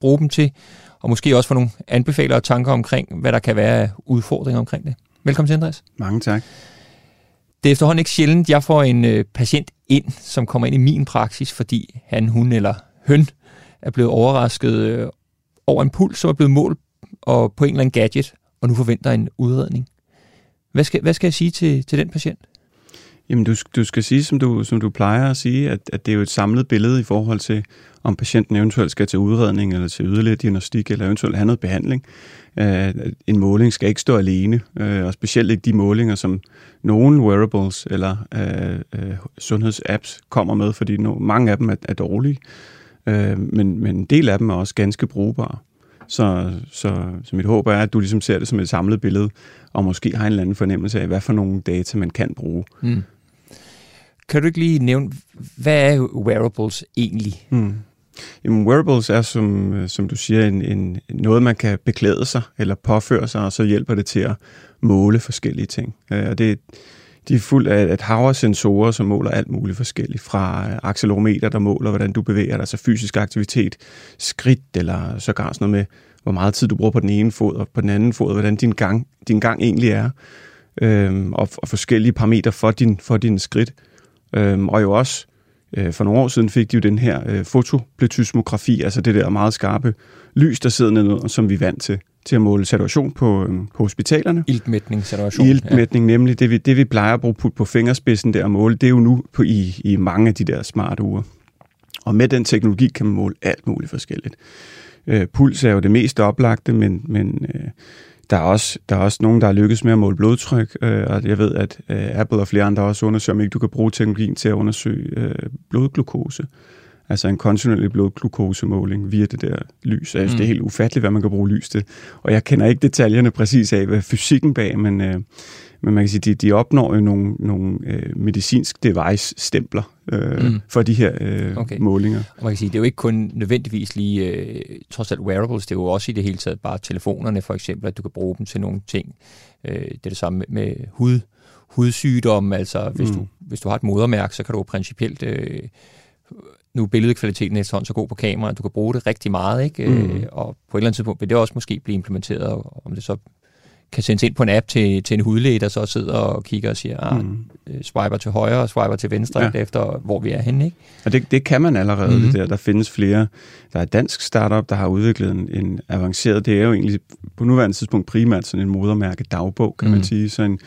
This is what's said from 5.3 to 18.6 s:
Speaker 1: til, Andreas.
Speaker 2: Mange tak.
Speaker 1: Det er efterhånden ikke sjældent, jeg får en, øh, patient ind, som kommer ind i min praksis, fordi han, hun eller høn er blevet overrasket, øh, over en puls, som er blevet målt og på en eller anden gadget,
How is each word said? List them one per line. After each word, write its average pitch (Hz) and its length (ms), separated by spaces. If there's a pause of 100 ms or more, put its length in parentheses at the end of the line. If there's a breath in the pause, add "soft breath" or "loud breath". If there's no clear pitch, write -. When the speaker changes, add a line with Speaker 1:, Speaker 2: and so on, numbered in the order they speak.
Speaker 1:
til, 151 80
Andreas. 160 300 (140)
Speaker 2:
Mange 104 220
tak. 110 220 (1200 soft breath)
Speaker 1:
Det 147 60
er 143 40
efterhånden 151 260
ikke 165 120
sjældent, 160 400
jeg 147 140
får 151 180
en, 123 220
øh, 110 200 (100)
patient 139 360 (180)
ind, 135 160 (160)
som - 260
kommer 120 200
ind 131 80
i 139 40
min 139 260
praksis, 117 480
fordi - 540
han, 113 220
hun 120 240
eller 104 220 (320)
høn 147 200 (560 soft breath)
er - 80
blevet 120 200
overrasket, 120 600
øh, 110 360 (580)
over 143 160
en 139 80
puls, - 280
som 170 100
er 156 60
blevet 139 160
målt 147 280 (440)
og 120 300
på - 120
en 135 60
eller 135 100
anden 131 120
gadget, 117 420 (260)